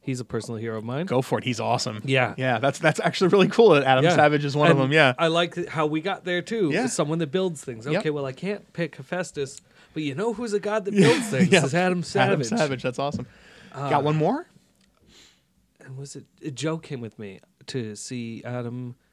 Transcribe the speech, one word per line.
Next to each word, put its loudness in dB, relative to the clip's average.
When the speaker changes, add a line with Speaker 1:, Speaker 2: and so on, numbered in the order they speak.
Speaker 1:
He's -6
a -10
personal -8
hero -6
of -10
mine. -6
Speaker 2:
Go 0
for -2
it. -4
He's -4
awesome. -2
Speaker 1:
Yeah. 2
Speaker 2:
Yeah, 0
that's, 0
that's 2
actually 2
really 6
cool 8
that 8
Adam 6
Speaker 1:
Yeah. 4
Speaker 2:
Savage 4
is -4
one 4
of 8
Speaker 1:
And 2
Speaker 2:
them. 0
Yeah. 6
Speaker 1:
I 2
like 0
th-, -8
how -2
we -2
got -6
there, -2
too. -2
Speaker 2:
Yeah. 0
Speaker 1:
Someone -2
that -4
builds -4
things. -12
Speaker 2:
Yep. 0
Speaker 1:
Okay, -2
well, -4
I -8
can't -10
pick -6
Hephaestus, -8
but -6
you -4
know -4
who's -6
a 0
god -4
that -6
Speaker 2:
<laughs> -
Yeah. 6
Speaker 1:
builds 2
things? 2
Speaker 2:
Yeah. 4
Speaker 1:
Is -2
Adam 0
Savage. 0
Speaker 2:
Adam -2
Savage. -2
That's -4
awesome. -4
Speaker 1:
Uh, -6
Speaker 2:
Got 2
one 2
more? 0
Speaker 1:
And -16
was -14
it, -12
Joe -4
came -10
with -12
me -14
to -6
see -10
Adam -8